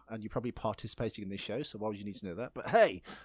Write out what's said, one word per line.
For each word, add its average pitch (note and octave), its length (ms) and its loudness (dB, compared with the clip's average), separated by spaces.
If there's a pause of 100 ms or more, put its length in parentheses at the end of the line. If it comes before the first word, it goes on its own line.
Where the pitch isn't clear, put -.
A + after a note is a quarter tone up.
and A2 120 -6
you're G#2+ 80 -6
probably A#2+ 220 -2
participating - 720 -2
in F#2+ 80 -4
this G2 100 -4
show, A#2+ 220 -2
so - 160 -8
why G#2+ 80 0
would G#2 100 0
you G2+ 80 -8
need G2 120 -6
to - 100 -10
know E2+ 80 -4
that? A#2 180 -6
But - 140 -6
hey, D#3 340 8 (240)